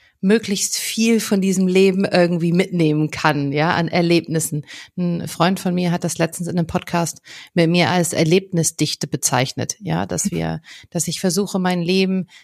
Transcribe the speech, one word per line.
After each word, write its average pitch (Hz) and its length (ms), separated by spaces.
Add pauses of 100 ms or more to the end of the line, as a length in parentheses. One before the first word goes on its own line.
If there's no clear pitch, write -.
(220)
möglichst 202 560
viel 226 420
von 208 220
diesem 185 260
Leben 190 380
irgendwie 175 480
mitnehmen 156 580
kann, 143 400
ja, 151 220
an 165 160
Erlebnissen. 170 760 (300)
Ein 175 320
Freund 175 320
von 180 140
mir 180 180
hat 175 140
das 165 120
letztens 170 300
in 175 100
einem 165 100
Podcast - 540 (320)
mit 165 160
mir 175 200
als 175 240
Erlebnisdichte 165 920
bezeichnet, - 720
ja, 175 260
dass - 260
wir, 160 300 (280)
dass 170 200
ich - 100
versuche, 190 400
mein 180 220
Leben 190 460 (160)